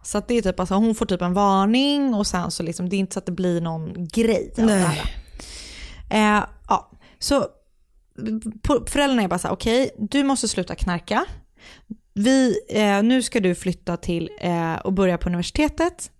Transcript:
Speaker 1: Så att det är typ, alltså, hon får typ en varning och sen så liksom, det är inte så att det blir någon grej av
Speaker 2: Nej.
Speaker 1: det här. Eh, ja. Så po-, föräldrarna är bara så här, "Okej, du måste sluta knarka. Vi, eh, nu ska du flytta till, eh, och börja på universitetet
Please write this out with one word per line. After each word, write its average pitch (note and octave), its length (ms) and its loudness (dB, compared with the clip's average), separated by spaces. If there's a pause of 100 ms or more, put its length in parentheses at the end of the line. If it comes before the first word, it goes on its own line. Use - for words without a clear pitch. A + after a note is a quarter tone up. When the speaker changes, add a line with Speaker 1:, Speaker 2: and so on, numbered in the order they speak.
Speaker 1:
Så - 160 -4
att G3+ 100 -8
det A#3+ 60 2
är A#3 80 2
typ, F#3 180 0
alltså, F#3 140 -2
hon A3 200 4
får A3 120 -2
typ F3+ 160 -2
en F3 120 0
varning A#3 800 2
och G3+ 120 0
sen F3 240 -4
så - 120 -6
liksom, E3+ 260 -4
det G3 80 -2
är - 20 0
inte F#3+ 140 -2
så - 60 -6
att - 80 -10
det F#3 60 -4
blir F3 280 -2
någon E3 520 -6
grej A3+ 460 0
av A3+ 60 4
Speaker 2:
Nej. G#3 160 4
Speaker 1:
det F3+ 60 4 (1200)
här. G#3 280 4
Eh, - 60 0 (240)
ja. - 220 0 (280)
Så C#4 280 2 (1160)
po-, A#3+ 280 0
föräldrarna C#4 320 2
är F#3 60 2
bara F3 100 0
så - 100 -4
här, - 60 -2
"Okej, A#3+ 360 2 (200)
du C#4 140 2
måste C4+ 240 0
sluta - 260 -4
knarka. F#3+ 500 -2 (920)
Vi, B3+ 440 4 (100)
eh, G3+ 340 2
nu B3 200 4
ska - 180 0
du F3+ 140 2
flytta F3 420 -4
till, E3+ 340 -4 (100)
eh, E3+ 340 -2
och - 180 -4
börja F#3 260 2
på - 100 -4
universitetet D4 920 -2